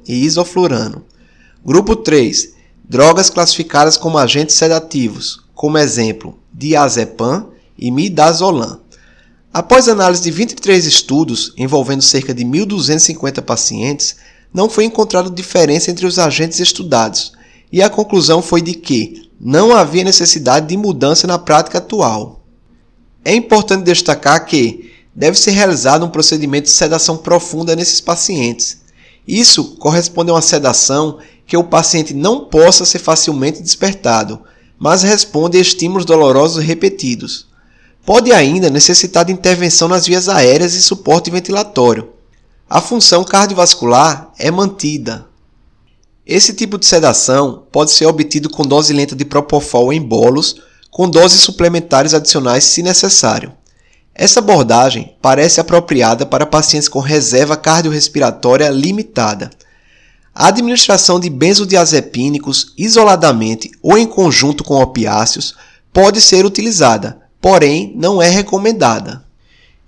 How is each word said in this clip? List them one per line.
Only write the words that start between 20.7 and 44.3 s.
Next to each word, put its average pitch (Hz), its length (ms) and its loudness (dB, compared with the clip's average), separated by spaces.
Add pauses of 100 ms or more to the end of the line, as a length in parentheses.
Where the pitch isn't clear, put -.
mudança 165 500 0
na 175 100 -2
prática 170 420 0
atual. 117 640 -6 (800)
É 208 100 2
importante 208 480 0
destacar 165 600 0
que - 480 -2 (200)
deve 175 240 0
ser - 140 0
realizado 165 540 2
um 170 40 -6
procedimento 147 600 -2
de - 20 2
sedação 160 460 0
profunda 165 580 -2
nesses 175 240 -2
pacientes. 147 800 -4 (500)
Isso 190 480 0
corresponde 170 560 -2
a 165 40 4
uma 160 60 2
sedação 151 800 0 (260)
que 175 120 -2
o 175 80 2
paciente 160 480 -2
não 214 320 -2
possa 175 400 4
ser 170 140 -2
facilmente 151 600 -2
despertado, 117 800 -2 (400)
mas 160 240 2
responde 180 540 0
a 185 40 6
estímulos 175 440 -2
dolorosos 156 580 2
repetidos. - 880 -6 (500)
Pode 226 280 2
ainda 170 380 4
necessitar 170 560 2
de 185 60 -4
intervenção 180 560 0
nas 175 180 0
vias 180 240 0
aéreas 165 460 2
e 180 80 0
suporte 170 480 0
ventilatório. 175 800 -2 (600)
A 160 100 0
função 185 440 0
cardiovascular 165 1120 0